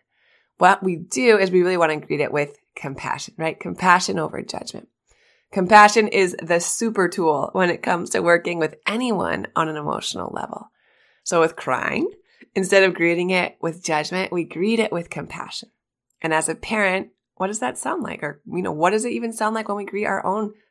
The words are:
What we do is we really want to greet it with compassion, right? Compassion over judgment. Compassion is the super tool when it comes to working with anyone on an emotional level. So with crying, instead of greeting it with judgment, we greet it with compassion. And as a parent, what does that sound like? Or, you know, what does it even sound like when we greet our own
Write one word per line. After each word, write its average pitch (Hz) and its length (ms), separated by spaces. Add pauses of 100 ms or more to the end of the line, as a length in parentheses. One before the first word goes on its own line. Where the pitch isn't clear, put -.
(560)
What 190 260
we 185 140
do 226 420
is 190 120
we 180 120
really 180 140
want 160 160
to 151 140
greet 151 140
it 139 120
with 147 260 (160)
compassion, - 640
right? 160 200
Compassion 180 600
over - 240
judgment. - 460 (640)
Compassion 208 560
is 185 340
the 170 160
super 208 500
tool 156 440
when 185 180
it - 120
comes 175 280
to 190 100
working 170 380
with 156 160 (120)
anyone 208 680
on 160 140
an 156 80
emotional - 580
level. - 360 (520)
So 170 180
with 165 160
crying, - 540 (440)
instead 190 280
of 185 100
greeting 170 380
it 180 320
with 165 200
judgment, 160 480
we 175 140
greet 214 340
it 214 140
with 170 160
compassion. - 640 (500)
And 160 140
as 160 160
a 160 40
parent, 190 560 (260)
what 190 100
does 214 140
that 247 180
sound 311 240
like? - 200
Or, 147 240
you 170 140
know, 185 120
what 160 180
does 220 160
it 240 60
even 233 200
sound 220 220
like 220 140
when 202 100
we 196 80
greet 196 200
our - 200
own 208 260 (180)